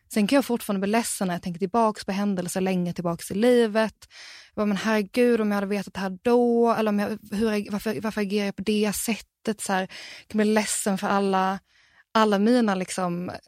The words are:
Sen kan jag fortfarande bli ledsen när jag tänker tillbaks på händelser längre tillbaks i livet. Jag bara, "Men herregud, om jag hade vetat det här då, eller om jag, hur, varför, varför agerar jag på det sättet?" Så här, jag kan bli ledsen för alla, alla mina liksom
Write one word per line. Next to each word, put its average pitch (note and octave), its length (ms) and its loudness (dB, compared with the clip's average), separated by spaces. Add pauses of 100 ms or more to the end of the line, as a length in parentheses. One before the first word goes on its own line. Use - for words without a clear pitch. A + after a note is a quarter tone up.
(120)
Sen G#3 140 2
kan C4+ 100 2
jag C#4 80 4
fortfarande A3 420 -4
bli G3+ 40 -2
ledsen A3+ 380 -2
när F3 60 -2
jag F3 80 -8
tänker E3+ 160 -6
tillbaks G#3+ 460 0
på G3+ 80 -6
händelser F#3+ 480 -2
längre F3+ 320 0
tillbaks E3+ 380 -6
i - 40 -6
livet. A3 600 2 (540)
Jag - 60 -20
bara, G#3+ 120 0
"Men G#3 100 2
herregud, A3 640 2
om G#3 100 0
jag G3+ 60 0
hade G3+ 100 -2
vetat G3 280 -6
det F#3 60 -6
här F#3+ 220 -4
då, A#3+ 520 4
eller A3 140 0
om G#3 100 2
jag, G3+ 100 0 (220)
hur, G#3 400 0
varför, G3+ 300 -4
varför G#3+ 200 -4
agerar G3+ 260 0
jag G3 100 -4
på G3 60 -6
det G#3 300 0
sättet?" - 680 -6
Så - 120 -4
här, F#3 80 2
jag F#3+ 80 -4 (400)
kan G#3+ 100 -2
bli G#3+ 60 4
ledsen G#3+ 540 0
för G3+ 100 -4
alla, G3 500 2 (560)
alla G#3+ 240 4
mina A3 360 4
liksom F3+ 560 -4 (180)